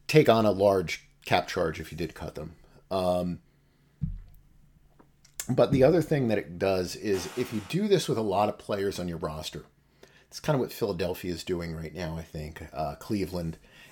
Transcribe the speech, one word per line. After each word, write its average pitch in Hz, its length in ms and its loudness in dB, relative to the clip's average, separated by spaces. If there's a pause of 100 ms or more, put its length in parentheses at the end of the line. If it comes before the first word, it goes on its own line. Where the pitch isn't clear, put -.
take 151 220 6
on 113 180 6
a 104 60 6
large 95 560 2 (180)
cap - 220 2
charge 82 320 -2
if 80 100 -12
you 78 80 -10
did 80 160 -6
cut - 220 -12
them. 80 180 -10 (340)
Um, 90 520 0 (2000)
but 127 240 4
the 131 100 4
other 160 200 6
thing 135 260 0
that 104 100 2
it 87 180 -6
does 92 380 0
is 92 320 -2 (100)
if 123 160 -4
you 107 160 -4
do 202 200 0
this 185 200 4
with 127 80 0
a 110 60 0
lot 104 260 2
of - 100 -6
players 98 420 -2
on 90 80 -4
your 82 100 -6
roster, 78 460 -8 (640)
it's - 100 -18
kind 151 160 -2
of 131 60 2
what - 120 -4
Philadelphia 92 600 -2
is 80 100 -6
doing 85 320 -4
right 80 180 -10
now, 82 240 -6
I 82 60 -8
think, 78 400 -12 (100)
uh, 73 220 -4
Cleveland. 87 640 -4 (340)